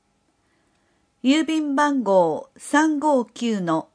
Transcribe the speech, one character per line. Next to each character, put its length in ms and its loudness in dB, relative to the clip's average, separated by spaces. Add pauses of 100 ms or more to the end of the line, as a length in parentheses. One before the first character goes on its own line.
(1200)
郵 200 2
便 320 -4
番 280 0
号、 520 0
三 440 0
五 260 0
九 360 -4
の 340 -2